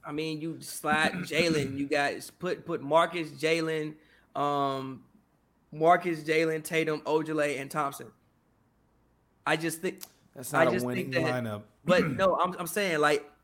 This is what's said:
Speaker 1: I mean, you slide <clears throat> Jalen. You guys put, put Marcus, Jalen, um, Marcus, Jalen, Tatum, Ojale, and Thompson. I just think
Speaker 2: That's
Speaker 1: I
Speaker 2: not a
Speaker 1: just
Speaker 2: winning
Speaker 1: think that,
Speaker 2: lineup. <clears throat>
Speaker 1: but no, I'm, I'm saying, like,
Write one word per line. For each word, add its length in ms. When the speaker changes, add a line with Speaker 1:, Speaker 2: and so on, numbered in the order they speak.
Speaker 1:
I 100
mean, 280
you 220
slide 500
<clears throat> 120
Jalen. 520
You 100
guys 440
put, 340
put 180
Marcus, 500
Jalen, 600
um, 680
Marcus, 500
Jalen, 440
Tatum, 380
Ojale, 580
and 100
Thompson. 360
I 100
just 240
think 200
Speaker 2:
That's 200
Speaker 1:
I 100
Speaker 2:
not 80
a 40
Speaker 1:
just 100
Speaker 2:
winning 260
Speaker 1:
think 140
that, 180
Speaker 2:
lineup. 180
<clears throat> 100
Speaker 1:
but 280
no, 240
I'm, 220
I'm 80
saying, 340
like, 280